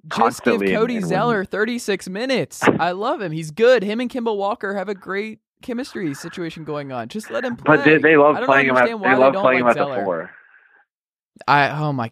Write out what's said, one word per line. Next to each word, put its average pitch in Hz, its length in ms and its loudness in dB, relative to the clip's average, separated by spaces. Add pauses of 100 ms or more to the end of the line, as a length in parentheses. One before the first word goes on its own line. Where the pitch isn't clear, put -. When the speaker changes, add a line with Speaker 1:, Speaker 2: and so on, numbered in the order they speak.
Speaker 1:
give 156 60 -20
Speaker 2:
constantly 202 640 0
in, 208 60 0
Speaker 1:
Cody 240 180 -2
Speaker 2:
in 190 80 -6
Speaker 1:
Zeller 208 340 -2
Speaker 2:
win- 190 80 -8
Speaker 1:
thirty-six 214 600 -4
minutes. 208 560 -6
I - 280 0
love 226 300 -6
him. 175 120 -6
He's 156 180 -8
good. 226 320 4
Him 214 160 -4
and 247 100 -6
Kemba 226 260 -6
Walker 202 380 -6
have 190 140 -6
a 208 80 -6
great 202 440 -10 (220)
chemistry 226 520 -8
situation 165 500 -12
going 147 300 -10
on. 120 160 -8
Just 214 200 -12
let - 140 -6
him 240 140 -6
play. 151 200 4
Speaker 2:
But 151 60 0
they, 151 140 6
they 151 180 4
love 147 220 6
Speaker 1:
I - 20 -4
don't 226 80 -2
Speaker 2:
playing 135 200 4
him 127 100 2
at, 127 60 6
Speaker 1:
understand 117 180 0
Speaker 2:
they - 80 -2
Speaker 1:
why 131 60 4
they 131 60 4
Speaker 2:
love 135 120 6
Speaker 1:
don't - 100 -2
Speaker 2:
playing 127 200 4
Speaker 1:
like 120 120 4
Speaker 2:
him 143 60 -2
at 139 60 0
the 139 60 -6
Speaker 1:
Zeller. 101 120 -4
Speaker 2:
four. 87 260 -4 (1160)
Speaker 1:
I, 139 240 4
oh 151 200 -2
my 120 200 -4